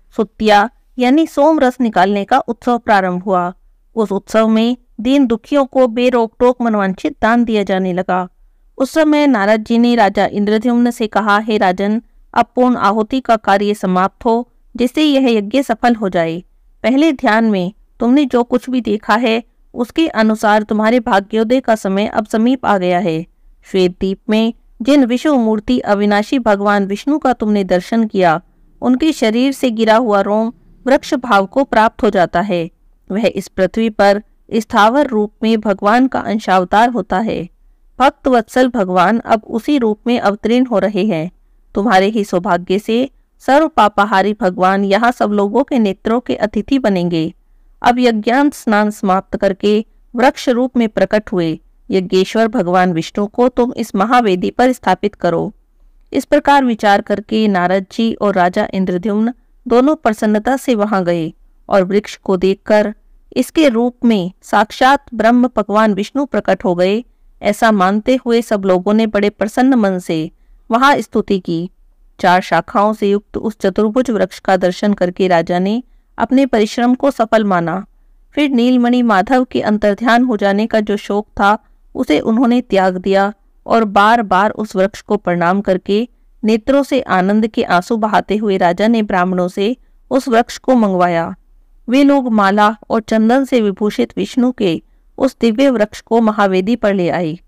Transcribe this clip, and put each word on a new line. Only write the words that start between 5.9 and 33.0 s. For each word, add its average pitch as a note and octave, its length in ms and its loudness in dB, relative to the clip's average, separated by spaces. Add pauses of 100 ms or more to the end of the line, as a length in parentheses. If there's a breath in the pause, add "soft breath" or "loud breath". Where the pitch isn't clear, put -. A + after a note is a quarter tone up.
टोक B3 240 0
मनवांछित G#3+ 600 -2
दान A#3 220 2
दिया A3 180 0
जाने F#3+ 300 -2
लगा। F3+ 360 -4 (500)
उस C4 120 -2
समय D4+ 360 2
नारद A3 380 0
जी A#3 140 0
ने A#3+ 160 4
राजा G3+ 320 2
इंद्रद्युम्न A3 640 0
से A#3 160 -4
कहा, G#3 320 0
"हे A3 200 -2
राजन, G3 440 0 (320)
अब A#3 200 2
पूर्ण B3 220 2
आहुति G#3+ 440 -2
का A3+ 160 0
कार्य G3+ 380 0
समाप्त F#3 500 -2
हो, A#3 240 0 (280)
जिससे B3+ 260 0
यह C4+ 360 2
यज्ञ G#3 240 -2
सफल A#3+ 320 0
हो G#3+ 140 -4
जाए। E3+ 340 -2 (400)
पहले C#4+ 300 2
ध्यान A3+ 320 0
में G3 280 -2 (280)
तुमने C4 240 2
जो B3 180 0
कुछ B3 280 -4
भी B3+ 100 -2
देखा G#3+ 340 -2
है, A3+ 280 0 (320)
उसके D4+ 340 -2
अनुसार G#3+ 540 0
तुम्हारे A3 380 0
भाग्योदय A3 600 0
का A3+ 140 0
समय G3+ 320 -2
अब G#3+ 200 -4
समीप A#3 400 0
आ G3+ 120 2
गया F3+ 200 0
है। E3+ 280 -2 (380)
श्वेत F#3 260 0
द्वीप F#3+ 280 -6 (120)
में A3+ 240 0 (280)
जिन C4+ 220 4
विष्णु B3+ 300 0
मूर्ति A3 440 0
अविनाशी G#3 600 0
भगवान G3+ 480 0
विष्णु A#3+ 320 -4
का C4 140 0
तुमने G#3 320 -2
दर्शन F#3 420 -2
किया, F3+ 340 0 (420)
उनके C4 300 0
शरीर B3 400 0
से C4 180 -2
गिरा A3 260 2
हुआ G#3 240 2
रोम G#3+ 320 -2 (340)
वृक्ष D4 280 0
भाव G#3+ 320 0
को C4+ 180 -2
प्राप्त - 380 0
हो G#3+ 80 2
जाता F3 300 0
है। F3 300 -4 (400)